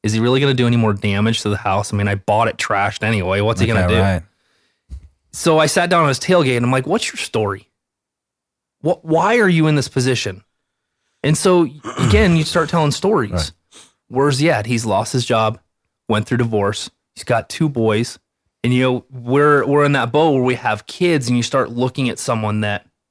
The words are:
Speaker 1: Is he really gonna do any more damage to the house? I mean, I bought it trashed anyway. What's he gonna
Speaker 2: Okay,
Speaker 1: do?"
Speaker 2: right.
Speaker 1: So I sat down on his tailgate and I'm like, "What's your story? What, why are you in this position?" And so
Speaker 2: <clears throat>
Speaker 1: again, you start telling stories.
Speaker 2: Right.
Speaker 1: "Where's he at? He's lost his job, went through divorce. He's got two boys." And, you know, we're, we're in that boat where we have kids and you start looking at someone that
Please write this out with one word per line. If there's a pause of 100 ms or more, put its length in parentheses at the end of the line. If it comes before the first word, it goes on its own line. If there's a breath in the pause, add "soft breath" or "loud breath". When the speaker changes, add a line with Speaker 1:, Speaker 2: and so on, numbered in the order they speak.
Speaker 1:
Is
he
really
gonna
do
any
more
damage
to
the
house?
I
mean,
I
bought
it
trashed
anyway.
What's
he
gonna
Speaker 2:
Okay,
Speaker 1:
do?"
Speaker 2:
right. (1080)
Speaker 1:
So
I
sat
down
on
his
tailgate
and
I'm
like,
"What's
your
story? (1120)
What,
why
are
you
in
this
position?" (800)
And
so
Speaker 2:
<clears throat>
Speaker 1:
again,
you
start
telling
stories.
Speaker 2:
Right. (560 loud breath)
Speaker 1:
"Where's
he
at?
He's
lost
his
job, (480)
went
through
divorce. (260)
He's
got
two
boys." (440)
And,
you
know,
we're,
we're
in
that
boat
where
we
have
kids
and
you
start
looking
at
someone
that (240)